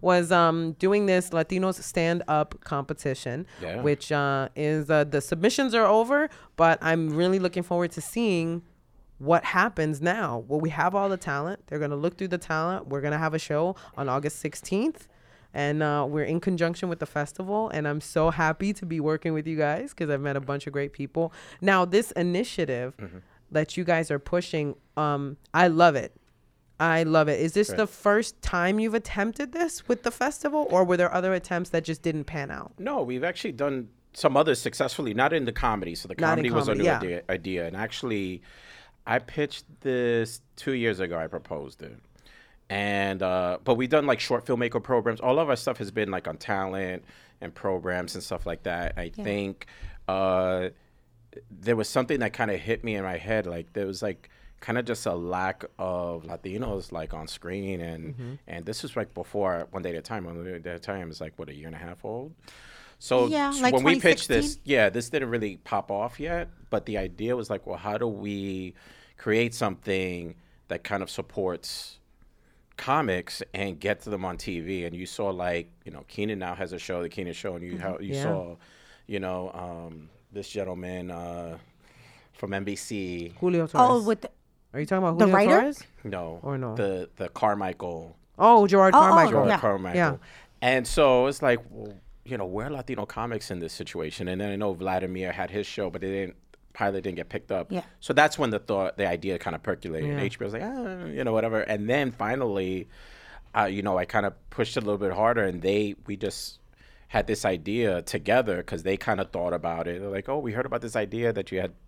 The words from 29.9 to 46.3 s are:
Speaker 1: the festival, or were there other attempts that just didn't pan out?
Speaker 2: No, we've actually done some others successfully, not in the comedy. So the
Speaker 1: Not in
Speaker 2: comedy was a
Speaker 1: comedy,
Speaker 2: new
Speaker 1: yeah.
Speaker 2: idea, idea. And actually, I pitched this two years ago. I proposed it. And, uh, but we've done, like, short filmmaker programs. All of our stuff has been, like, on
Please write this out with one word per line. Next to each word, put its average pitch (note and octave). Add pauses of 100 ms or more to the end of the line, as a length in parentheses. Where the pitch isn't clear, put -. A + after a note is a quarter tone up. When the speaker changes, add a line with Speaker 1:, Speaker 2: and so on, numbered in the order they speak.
Speaker 1:
the A#3
festival, D4
or F3+
were F3+
there F3
other F#3
attempts F3+
that E3
just D#3+
didn't D#3
pan D3
out? -
Speaker 2:
No, B3+
we've B2+
actually F3+
done C3+ (240)
some C#3
others D3
successfully, B2+
not C3+
in D#3
the A#2
comedy. G#2
So -
the F2+
Speaker 1:
Not -
in -
Speaker 2:
comedy A#2+
was A2+
a A2
Speaker 1:
comedy, G2+
Speaker 2:
new G#2
Speaker 1:
yeah. D#3
Speaker 2:
idea, F2
idea. F2
And E2+
actually, G2+ (640)
I A#2+
pitched - (160)
this A#2+ (160)
two -
years A#2
ago. F2
I D#2+
proposed D2+
it. A1+ (720)
And, G2
uh, F2+
but B2+
we've B2
done, D3+
like, B2+
short A#2+
filmmaker A#2+
programs. A#2
All B2+
of D#3+
our B2
stuff A#2+
has G2+
been, G2+
like, F2+
on E2